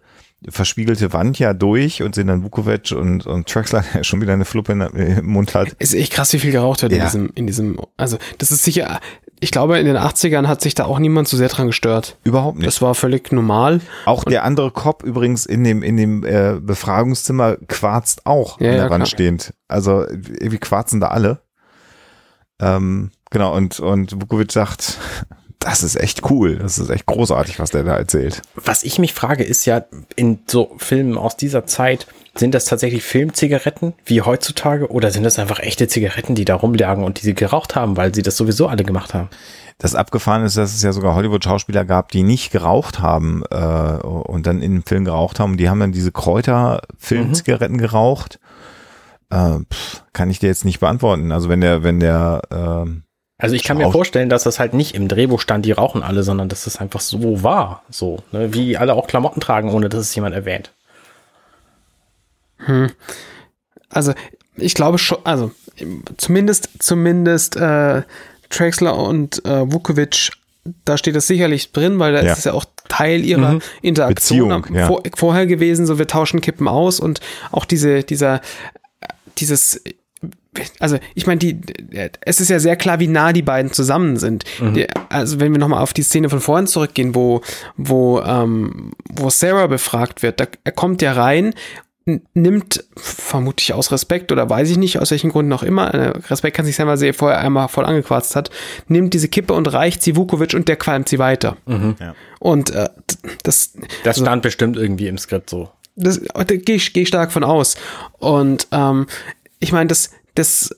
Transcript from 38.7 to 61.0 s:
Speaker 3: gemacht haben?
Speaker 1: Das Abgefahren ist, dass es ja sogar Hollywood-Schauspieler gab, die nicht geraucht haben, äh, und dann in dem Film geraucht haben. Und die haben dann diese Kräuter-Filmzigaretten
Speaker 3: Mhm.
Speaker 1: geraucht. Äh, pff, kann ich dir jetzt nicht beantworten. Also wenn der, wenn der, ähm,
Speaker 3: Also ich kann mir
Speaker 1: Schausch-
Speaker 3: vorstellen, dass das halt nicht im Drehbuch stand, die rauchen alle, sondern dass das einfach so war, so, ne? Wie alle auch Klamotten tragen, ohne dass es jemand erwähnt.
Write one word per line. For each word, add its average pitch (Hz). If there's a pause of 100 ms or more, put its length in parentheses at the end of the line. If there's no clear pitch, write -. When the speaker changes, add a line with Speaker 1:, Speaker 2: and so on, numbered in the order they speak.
Speaker 3:
gemacht 92
haben? 92 (500)
Speaker 1:
Das 87
Abgefahren 110
ist, 101
dass 104
es 107
ja 101
sogar 95
Hollywood-Schauspieler 101
gab, 92
die 92
nicht 113
geraucht 85
haben, 80
äh, -
und 80
dann 87
in 90
dem 90
Film 95
geraucht 82
haben. 101
Und 92
die 87
haben 101
dann 98
diese 90
Kräuter-Filmzigaretten 120
Speaker 3:
Mhm. 120
Speaker 1:
geraucht. 113 (920)
Äh, 87 (140)
pff, -
kann 92
ich 90
dir 101
jetzt 95
nicht 90
beantworten. 85
Also 85
wenn 87
der, 85
wenn 85
der, 85 (100)
ähm, 85 (340)
Speaker 3:
Also 113
ich 123
kann 143
mir 156
Speaker 1:
Schausch- 180
Speaker 3:
vorstellen, 127
dass 123
das 120
halt 120
nicht 147
im 101
Drehbuch 117
stand, 104
die 110
rauchen 110
alle, 98
sondern 98
dass -
das -
einfach 98
so 110
war, 113
so, 90 (140)
ne? 107
Wie 120
alle 127
auch 123
Klamotten 131
tragen, 110
ohne 107
dass 110
es 107
jemand 101
erwähnt. 98 (1900)